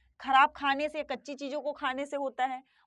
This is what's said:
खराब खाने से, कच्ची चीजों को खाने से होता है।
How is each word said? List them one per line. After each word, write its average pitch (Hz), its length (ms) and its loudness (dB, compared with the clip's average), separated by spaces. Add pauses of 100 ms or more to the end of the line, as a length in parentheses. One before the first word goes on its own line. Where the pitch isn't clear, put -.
(200)
खराब 269 360 6
खाने 285 320 0
से, 302 140 -4
कच्ची 285 320 -8
चीजों 277 260 -6
को 285 120 -4
खाने 277 340 -4
से 285 100 -8
होता 262 280 -2
है। 262 180 -4 (240)